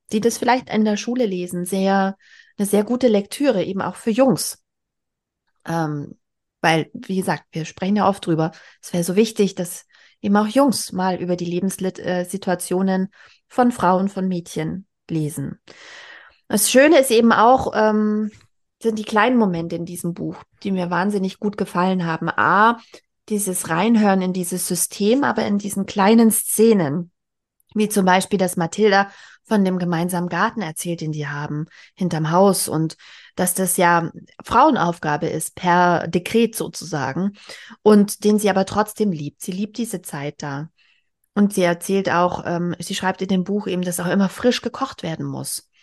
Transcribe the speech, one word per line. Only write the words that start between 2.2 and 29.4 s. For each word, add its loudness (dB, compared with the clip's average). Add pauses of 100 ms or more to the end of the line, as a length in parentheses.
eine -2
sehr 2
gute 0
Lektüre, 0
eben -6
auch -6
für -4
Jungs. 2 (1080)
Ähm, -4 (420)
weil, 2
wie -8
gesagt, -4
wir -6
sprechen -4
ja 4
oft -2
drüber, 0 (300)
es -18
wäre -2
so -2
wichtig, 2
dass -10 (340)
eben 2
auch 2
Jungs 2
mal -2
über -2
die -6
Lebenslit-, -4
äh, -4
Situationen -2 (400)
von 2
Frauen, 2
von -4
Mädchen -6 (240)
lesen. -6 (880)
Das 0
Schöne 8
ist 4
eben 6
auch, 4
ähm, 0 (540)
sind 0
die -8
kleinen 2
Momente 0
in -6
diesem -8
Buch, -8 (260)
die -4
mir -2
wahnsinnig -2
gut -4
gefallen -2
haben. -4
A, 2 (500)
dieses -4
Reinhören 2
in -2
dieses -6
System, 0
aber 0
in 0
diesen -6
kleinen 4
Szenen, 2 (640)
wie 0
zum 0
Beispiel, 2
dass -2
Mathilda 2 (360)